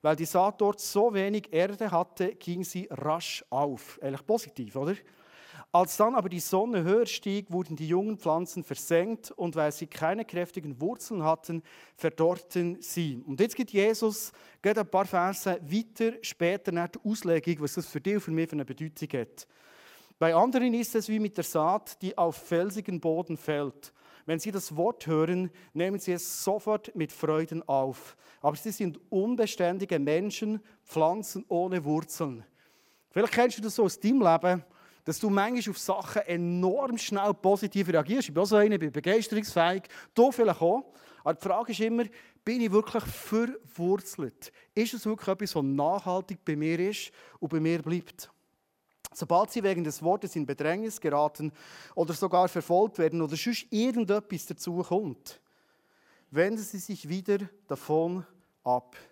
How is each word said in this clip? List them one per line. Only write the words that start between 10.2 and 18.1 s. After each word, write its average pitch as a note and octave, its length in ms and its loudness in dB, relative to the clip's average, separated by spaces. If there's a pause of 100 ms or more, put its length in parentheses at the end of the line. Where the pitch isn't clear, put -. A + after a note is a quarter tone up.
kräftigen E3+ 560 -6
Wurzeln G3 440 -4
hatten, D#3+ 400 -2 (320)
verdorrten F3 840 0
sie. D3 460 -6
Und C#3 140 -8
jetzt A3+ 160 2
gibt A#3 160 -4
Jesus G#3+ 600 0 (300)
gerade G#3 200 2
ein G3 60 -2
paar F#3+ 180 2
Verse F#3 580 0
weiter, A3+ 580 -2
später F#3 500 -2
nach F3 180 -2
der - 140 -16
Auslegung, E3+ 580 0
was D3 120 -4
das F3 140 -6
für D3+ 120 -8
dich G3 140 -2